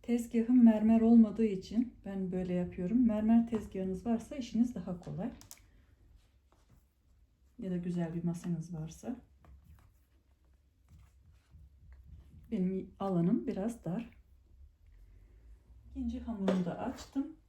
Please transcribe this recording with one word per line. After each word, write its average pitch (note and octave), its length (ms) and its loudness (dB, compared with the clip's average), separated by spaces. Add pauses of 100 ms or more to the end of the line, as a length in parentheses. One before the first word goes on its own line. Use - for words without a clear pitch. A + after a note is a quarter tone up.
Tezgahım A#3+ 600 4
mermer A3 360 6
olmadığı A3+ 440 8
için G#3 500 -2 (100)
ben F#3+ 280 -6
böyle F#3 200 -4
yapıyorum. F3+ 540 0
Mermer A3 440 2
tezgahınız F#3+ 560 -6
varsa A#3 300 -4
işiniz A#3+ 380 -2
daha F3+ 260 -10
kolay. D#3+ 300 -10 (2250)
Ya F#3+ 120 -8
da F3+ 60 -4
güzel F3 380 -4
bir E3+ 100 -6
masanız E3+ 500 -6
varsa. D#3+ 420 -12 (3250)
Benim F#3+ 460 -4
alanım G3 480 0
biraz G#3 380 -6
dar. G#3+ 260 -6 (1800)
İkinci B3 300 -6
hamurumu F#3+ 440 -2
da E3 140 -6
açtım. C4+ 480 -8 (220)